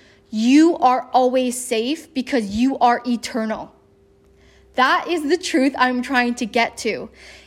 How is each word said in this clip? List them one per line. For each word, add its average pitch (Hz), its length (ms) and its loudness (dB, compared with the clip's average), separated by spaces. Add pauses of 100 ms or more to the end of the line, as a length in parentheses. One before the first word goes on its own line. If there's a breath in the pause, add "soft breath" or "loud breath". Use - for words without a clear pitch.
(300 soft breath)
you 277 480 4
are 254 360 2
always 254 440 2
safe 240 560 -4
because 247 360 -2
you 254 300 0
are 240 280 2
eternal. 220 680 -6 (1000 soft breath)
That 285 320 2
is 311 220 -4
the 349 80 2
truth 269 400 0
I'm 247 240 0
trying 240 340 -2
to 247 100 -6
get 233 340 -2
to, 208 300 -6 (380 loud breath)